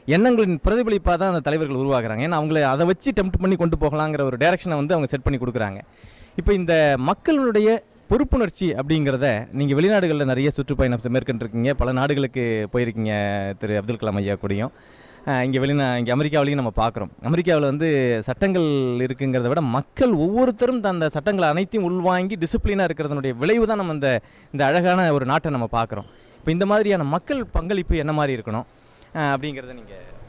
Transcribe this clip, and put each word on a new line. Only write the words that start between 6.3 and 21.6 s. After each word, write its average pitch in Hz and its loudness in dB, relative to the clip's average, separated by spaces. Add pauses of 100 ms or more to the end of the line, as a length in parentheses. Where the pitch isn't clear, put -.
இப்ப 202 2
இந்த 160 4
மக்களுடைய 214 2 (260)
பொறுப்புணர்ச்சி 214 0
அப்படிங்கிறத 135 0
நீங்க 139 0
வெளிநாடுகள்ல 165 2
நிறைய 131 0
சுற்றுப்பயணம் 131 0
செ-, 123 -2
மேற்கொண்டிருக்கீங்க. 117 -2
பல 123 0
நாடுகளுக்கு 127 -2
போயிருக்கீங்க 104 -2
திரு 104 -2
அப்துல் 107 -4
கலாம் 107 -4
ஐயா 101 -2
கூடயும். 101 -4 (540)
அஹ், 135 0
இங்க 131 0
வெளிநா-, 139 0
இங்க 120 -2
அமெரிக்காவிலையும் 143 0
நம்ம 117 -2
பார்க்குறோம். 110 -2 (160)
அமெரிக்காவுல 165 2
வந்து 139 0
சட்டங்கள் 185 0 (360)
இருக்குங்கிறத 127 -2
விட 151 0
மக்கள் 143 0
ஒவ்வொருத்தரும் 226 2
அந்த 175 0
சட்டங்களை 170 0
அனைத்தையும் 180 -2